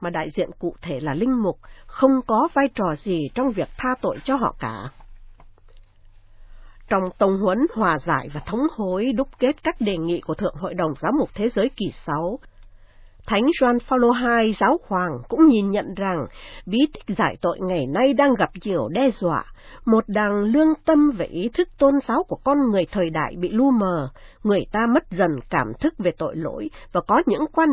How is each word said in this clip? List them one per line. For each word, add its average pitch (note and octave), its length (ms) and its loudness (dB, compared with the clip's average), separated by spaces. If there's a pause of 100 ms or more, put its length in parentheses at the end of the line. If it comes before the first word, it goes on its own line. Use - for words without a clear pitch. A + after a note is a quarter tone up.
mà F3 80 -6
đại D#3+ 200 -6
diện E3 200 -4 (100)
cụ E3+ 220 -6
thể D3+ 180 -8
là D3 140 -4
linh A#3 300 0
mục F3+ 120 0 (300)
không - 260 2 (160)
có A#3+ 260 2
vai C#4 220 2
trò F3+ 220 -2
gì D#3+ 360 -4
trong C4 180 -2
việc F#3+ 260 -4
tha B3+ 240 -4
tội G3+ 220 -2
cho C4+ 120 0
họ A#3+ 240 -2
cả. A2 300 -8 (2000)
Trong G3 140 2 (140)
tông G3 220 4
huấn G3 180 2 (180)
hòa F3 240 2
giải C3 340 0
và D3 120 -8
thống A#3+ 300 -2
hối G3+ 420 -2
đúc C#4 100 0 (120)
kết C4 240 0
các E4 160 -2
đề G3+ 180 0
nghị E3 240 -2
của - 120 -6
Thượng G3+ 220 -4
Hội E3 180 -8
đồng E3 280 -2
Giám F3 180 0
mục - 160 -2
Thế G#3 140 -2
giới A3+ 260 0
kỳ F#3 160 -4 (140)
sáu, E3+ 340 -4 (880)
Thánh A3 180 2 (140)
Gioan A#3+ 200 4
Phaolô A#3+ 300 2
hai A#3+ 500 2
Giáo A#3+ 180 4 (100)
Hoàng F3+ 240 -2 (180)
cũng D#4+ 180 6
nhìn G#3 240 4
nhận G3 240 -4
rằng F#3 300 -2 (400)
bí G3+ 140 -2 (140)
tích - 240 -8
giải C#3+ 240 0
tội F3 200 0
ngày F3+ 260 -2
nay A#3 260 2
đang C#4 200 4
gặp G3+ 160 0 (140)
nhiều E3+ 240 -2
đe A#3+ 240 2
dọa. E3+ 340 -2 (400)
Một A3 220 4
đằng G#3 360 0
lương D4+ 300 4 (120)
tâm D4 320 6
về E3+ 80 -4
ý F3+ 280 -6
thức F4 140 0 (120)
tôn C#4 140 6 (140)
giáo C4 200 0
của - 160 -6
con A3+ 140 2 (140)
người F#3+ 200 2
thời F3+ 180 0
đại D#3+ 300 -4
bị F3 100 -4
lu B3+ 220 4
mờ, F#3 380 0 (340)
người G3+ 280 2
ta G#3 80 -2 (140)
mất D4 180 2
dần F3+ 180 0 (200)
cảm C3+ 180 0 (120)
thức D#4 180 0
về F3+ 140 0
tội C#3+ 240 -8
lỗi D#3+ 340 -6 (220)
và F3 100 0
có B3 240 2
những B3+ 280 0
quan D#4+ 200 2